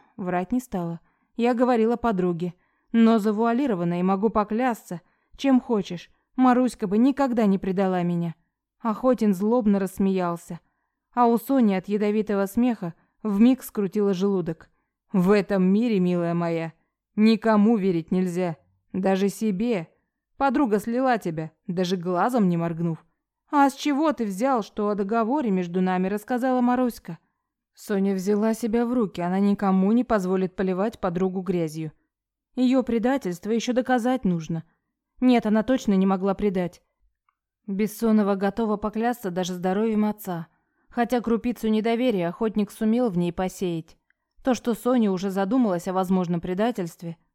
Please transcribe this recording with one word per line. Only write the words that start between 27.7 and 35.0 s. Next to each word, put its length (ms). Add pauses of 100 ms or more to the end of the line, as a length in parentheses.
Соня 400
взяла 400
себя 320
в 80
руки, 280
она 180
никому 520
не 120
позволит 520
поливать 440
подругу 420
грязью. 520 (600)
Её 280
предательство 640
ещё 240
доказать 500
нужно. 400 (560)